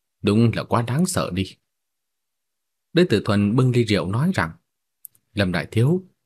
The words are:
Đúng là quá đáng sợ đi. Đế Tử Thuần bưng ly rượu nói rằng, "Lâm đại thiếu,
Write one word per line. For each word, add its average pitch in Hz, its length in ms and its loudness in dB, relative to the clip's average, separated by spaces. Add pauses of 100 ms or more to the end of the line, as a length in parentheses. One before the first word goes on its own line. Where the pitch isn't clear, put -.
(200)
Đúng 110 340 2
là 80 80 -6
quá - 180 -2
đáng 123 240 -2
sợ - 280 -4
đi. 95 220 -6 (1400)
Đế 175 160 4
Tử 101 160 2
Thuần 101 300 2
bưng 127 160 2
ly 120 120 2
rượu 98 240 0
nói 127 280 0
rằng, 80 160 -2 (840)
"Lâm 98 180 -2
đại 85 200 -4
thiếu, 151 320 0 (220)